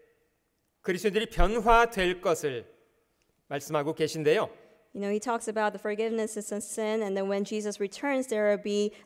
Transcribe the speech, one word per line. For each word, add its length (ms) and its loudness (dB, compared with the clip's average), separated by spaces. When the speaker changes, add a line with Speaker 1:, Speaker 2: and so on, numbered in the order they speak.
Speaker 1:
그리스도인들이 440 -2
변화될 960 4
것을 460 -2
말씀하고 460 -4
계신데요. 640 0
Speaker 2:
You 80 -10
know, 100 -2
he 100 0
talks 260 -4
about 260 -2
the 60 -8
forgiveness 580 -2
of 260 -6
sin, 400 -2
and 140 -2
then 120 -2
when 160 0
Jesus 340 -6
returns, 480 -2
there 240 4
will 120 2
be 300 0